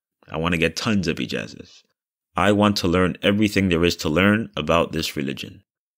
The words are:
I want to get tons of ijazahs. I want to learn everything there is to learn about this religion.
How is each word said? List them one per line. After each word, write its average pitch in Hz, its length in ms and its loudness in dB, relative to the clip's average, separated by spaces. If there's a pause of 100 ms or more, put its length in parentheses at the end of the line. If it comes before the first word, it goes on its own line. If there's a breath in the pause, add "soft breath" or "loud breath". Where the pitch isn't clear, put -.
(280)
I - 80 -12
want 82 160 -2
to 85 60 -2
get 82 180 0
tons 101 320 -2
of 76 80 -2
ijazahs. 62 640 -10 (540)
I 95 160 4
want 104 240 4
to - 120 -2
learn 90 320 0
everything 101 480 2
there 85 160 2
is 85 120 2
to - 120 -6
learn 101 480 2
about 80 360 0
this - 240 -6
religion. 71 480 -8 (340)